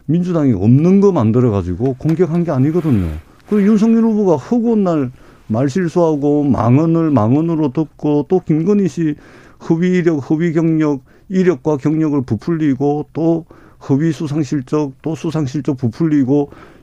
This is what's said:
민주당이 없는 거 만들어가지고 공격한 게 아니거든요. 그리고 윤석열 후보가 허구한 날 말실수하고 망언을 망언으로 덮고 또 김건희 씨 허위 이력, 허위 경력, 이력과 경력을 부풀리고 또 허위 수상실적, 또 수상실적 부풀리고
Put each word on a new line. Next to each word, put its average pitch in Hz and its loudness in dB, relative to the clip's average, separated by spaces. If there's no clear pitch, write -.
민주당이 165 0
없는 139 4
거 196 4
만들어가지고 113 0
공격한 165 0
게 165 -4
아니거든요. 139 0
그리고 208 2
윤석열 226 4
후보가 208 2
허구한 226 0
날 156 0
말실수하고 147 0
망언을 147 2
망언으로 147 0
덮고 147 -2
또 185 2
김건희 185 0
씨 156 -2
허위 180 0
이력, 165 0
허위 160 0
경력, 156 0
이력과 175 -2
경력을 151 -2
부풀리고 143 -2
또 165 -2
허위 147 2
수상실적, 147 -4
또 156 -6
수상실적 151 -4
부풀리고 143 0